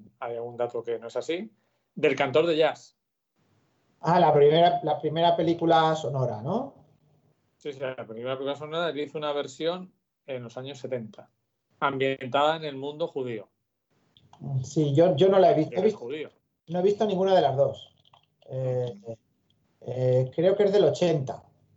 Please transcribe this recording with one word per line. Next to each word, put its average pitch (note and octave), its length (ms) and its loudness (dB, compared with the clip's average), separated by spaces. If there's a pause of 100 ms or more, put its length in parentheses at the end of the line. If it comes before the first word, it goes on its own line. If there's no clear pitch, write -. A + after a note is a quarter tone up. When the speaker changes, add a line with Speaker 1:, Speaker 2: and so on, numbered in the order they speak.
(200)
Speaker 1:
hay A#2+ 160 -8
algún A#2 220 -10
dato A#2+ 260 -4
que A#2 160 -6
no A#2 80 -12
es A#2 80 -10
así, E3 360 -6 (440)
del C#3 200 2
cantor C#3+ 320 2
de D#3+ 100 0
jazz. D3+ 400 0 (1000)
Speaker 2:
Ah, F3 200 2
la D#3 140 6
primera, D#3 500 6
la D3+ 160 -2
primera E3 360 2
película E3 600 2
sonora, C#3 460 -4
¿no? A3 340 -6 (840)
Speaker 1:
Sí, D3 140 -12
sí, C3+ 80 -14
la C3 160 -8 (100)
primera A#2 300 -8
película C3+ 200 -6
sonora, D#3 340 -6
él C#3 100 -6
hizo D3 180 -8
una D3 140 -4
versión D#3+ 600 -6 (320)
en B2+ 180 -10
los A#2 140 -16
años C3 220 -12
setenta, A2+ 500 -10 (500)
ambientada C3+ 760 0
en D#3 80 -12
el C#3 100 -10
mundo D3 320 -6
judío. A#2+ 400 -8 (1160)
Speaker 2:
Sí, D3 300 -2
yo, E3 220 6
yo F#3 140 4
no G3 100 6
la F3 120 8
he D3 40 2
visto. D#3 200 -2
He - 20 -8
Speaker 1:
Él - 40 0
es F#3+ 120 4
Speaker 2:
visto, - 60 -14
Speaker 1:
judío. C3+ 300 -10 (380)
Speaker 2:
no E3+ 120 -4
he F3+ 40 2
visto G#3 220 2
ninguna F#3+ 300 2
de F3 60 6
las C3 140 2
dos. - 380 -2 (560)
Eh, B2+ 440 -4 (920)
eh, B2+ 500 0
creo F#3 200 2
que G#3 80 2
es G3 100 2
del G3+ 100 6
ochenta, D#3 600 0 (340)